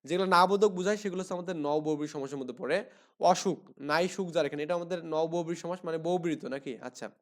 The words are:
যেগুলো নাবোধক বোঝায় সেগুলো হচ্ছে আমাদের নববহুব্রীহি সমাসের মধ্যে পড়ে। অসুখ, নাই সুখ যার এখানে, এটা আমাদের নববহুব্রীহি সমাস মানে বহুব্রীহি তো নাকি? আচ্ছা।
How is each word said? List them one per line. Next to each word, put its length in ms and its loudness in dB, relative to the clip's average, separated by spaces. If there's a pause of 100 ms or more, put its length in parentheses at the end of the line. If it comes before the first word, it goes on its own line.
যেগুলো 240 0
নাবোধক 400 8
বোঝায় 300 0
সেগুলো 240 -4
হচ্ছে 120 -6
আমাদের 220 -4
নববহুব্রীহি 560 0
সমাসের 260 -6
মধ্যে 160 -8
পড়ে। 300 -2 (360)
অসুখ, 380 4 (220)
নাই 280 2
সুখ 240 -6
যার 140 2
এখানে, 180 -4
এটা 100 -2
আমাদের 320 -4
নববহুব্রীহি 560 -2
সমাস 220 -8
মানে 140 -4
বহুব্রীহি 400 0
তো 100 -10
নাকি? 340 -8
আচ্ছা। 300 -12 (100)